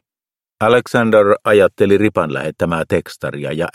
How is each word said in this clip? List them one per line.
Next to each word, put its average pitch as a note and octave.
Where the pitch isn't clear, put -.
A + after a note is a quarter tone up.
Alexander A2+
ajatteli G2+
Ripan F#2+
lähettämää D#2+
tekstaria D2
ja E2